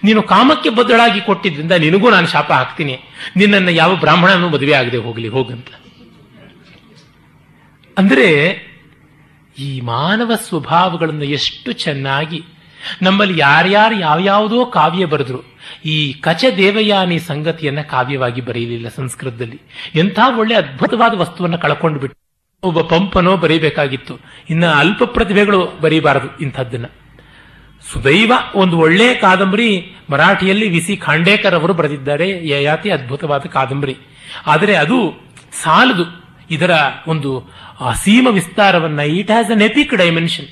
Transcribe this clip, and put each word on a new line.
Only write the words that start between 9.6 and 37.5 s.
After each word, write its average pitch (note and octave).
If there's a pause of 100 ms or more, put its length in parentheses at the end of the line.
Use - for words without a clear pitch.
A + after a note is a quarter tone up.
ಮಾನವ E3
ಸ್ವಭಾವಗಳನ್ನು E3
ಎಷ್ಟು C#3+
ಚೆನ್ನಾಗಿ D3 (580)
ನಮ್ಮಲ್ಲಿ F#3+
ಯಾರ್ಯಾರು F#3
ಯಾವ್ಯಾವುದೋ G3
ಕಾವ್ಯ F3
ಬರೆದ್ರು, C3+ (280)
ಈ D3+
ಕಚ E3+ (120)
ದೇವಯಾನಿ G3
ಸಂಗತಿಯನ್ನ D3+
ಕಾವ್ಯವಾಗಿ B2+
ಬರೆಯಲಿಲ್ಲ A#2
ಸಂಸ್ಕೃತದಲ್ಲಿ. B2 (340)
ಎಂಥ F#3 (180)
ಒಳ್ಳೆ A3
ಅದ್ಭುತವಾದ G#3
ವಸ್ತುವನ್ನ F3
ಕಳ್ಕೊಂಡು D3+
ಬಿಟ್ಟು. C3 (420)
ಒಬ್ಬ E3+
ಪಂಪನೋ F3+
ಬರೀಬೇಕಾಗಿತ್ತು, D3+ (300)
ಇನ್ನ E3
ಅಲ್ಪ E3
ಪ್ರತಿಭೆಗಳು G3+ (160)
ಬರೀಬಾರದು D3+
ಇಂಥದ್ದನ್ನ. B2 (1080)
ಸುದೈವ F3 (240)
ಒಂದು F#3
ಒಳ್ಳೆ F#3+
ಕಾದಂಬರಿ F#3+ (240)
ಮರಾಠಿಯಲ್ಲಿ F#3+
ವಿ E3+
ಸಿ G3
ಖಾಂಡೇಕರ್ F#3
ಅವರು E3+
ಬರೆದಿದ್ದಾರೆ, D3+
ಯಯಾತಿ D3+
ಅದ್ಭುತವಾದ C#3+
ಕಾದಂಬರಿ. C#3 (520)
ಆದರೆ E3+
ಅದು E3+ (360)
ಸಾಲದು F3 (260)
ಇದರ E3 (360)
ಒಂದು C#3 (500)